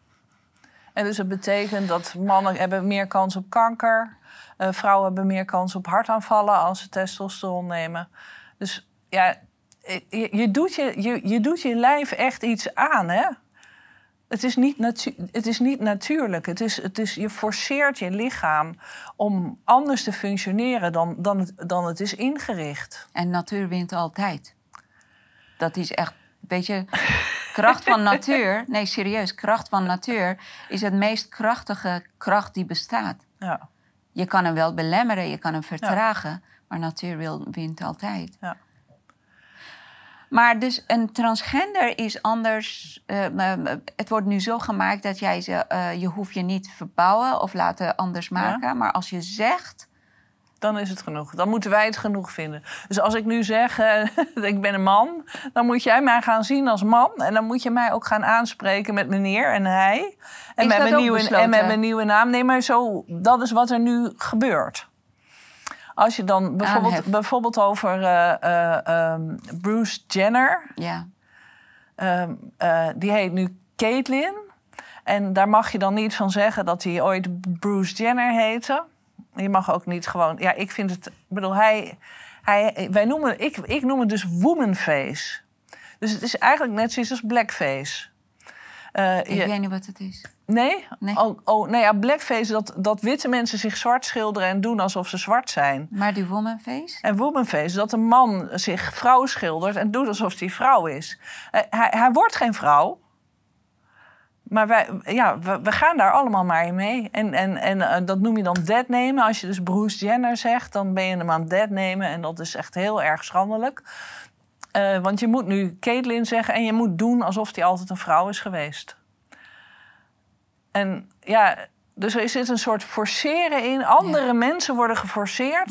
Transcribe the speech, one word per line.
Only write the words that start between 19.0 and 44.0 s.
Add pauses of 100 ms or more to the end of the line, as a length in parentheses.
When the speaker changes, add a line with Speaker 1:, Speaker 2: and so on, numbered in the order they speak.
Speaker 1:
om
anders
te
functioneren
dan,
dan
het,
dan
het
is
ingericht.
Speaker 2:
En
natuur
wint
altijd. (1000)
Dat
is
echt, (340)
weet
je, (680)
kracht
van
natuur.
Speaker 1:
<laughs>
Speaker 2:
Nee,
serieus,
kracht
van
natuur (320)
is
het
meest
krachtige (120)
kracht
die
bestaat. (140)
Speaker 1:
Ja. (420)
Speaker 2:
Je
kan
hem
wel
belemmeren,
je
kan
hem
Speaker 1:
Ja.
Speaker 2:
vertragen, (240)
maar
natuur
wil,
wint
altijd.
Speaker 1:
Ja. (1700)
Speaker 2:
Maar
dus
een
transgender
is
anders,
eh,
m-,
m-, (140)
het